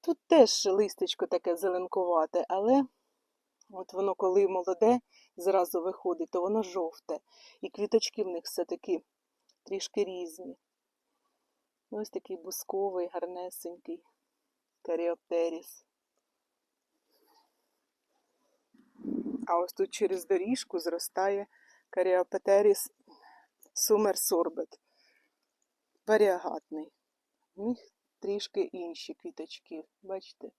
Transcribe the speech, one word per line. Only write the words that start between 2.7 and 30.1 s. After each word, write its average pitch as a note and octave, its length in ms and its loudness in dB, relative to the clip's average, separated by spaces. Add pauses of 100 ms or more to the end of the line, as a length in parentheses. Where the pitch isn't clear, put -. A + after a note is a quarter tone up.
от F#3+ 220 -14
воно, F#3+ 220 -2
коли F#3+ 340 2
молоде, F#3+ 520 2 (360)
зразу F3+ 460 2
виходить, F3 480 -4
то - 100 -2
воно G#3 220 0
жовте. F3 560 -6 (420)
І G3 100 -10
квіточки G#3 540 -2
в F#3 40 -4
них E3+ 160 -8
все-таки - 580 -4 (600)
трішки G3 420 -4
різні. F3 520 -10 (1300)
Ось G#3+ 200 -8
такий - 260 -10
бусковий, F#3 760 -4
гарнесенький F3+ 920 -10 (800)
каріоптеріс. E3+ 1040 -4 (3500)
А E3+ 120 0
ось F3+ 140 -2
тут G3 180 -2
через F#3 360 -2
доріжку G3 520 -2
зростає F#3+ 680 -2 (440)
каріоптеріс F#3+ 1000 4 (840)
сумер G#3+ 440 2
сорбет. E3+ 640 -2 (1300)
Варіагатний. F3 840 0 (640)
В F#3+ 60 -10
них A#3+ 300 -6 (300)
трішки G3+ 380 -4
інші E3+ 540 -6
квіточки, - 680 -14 (180)
бачите? F#3+ 560 -12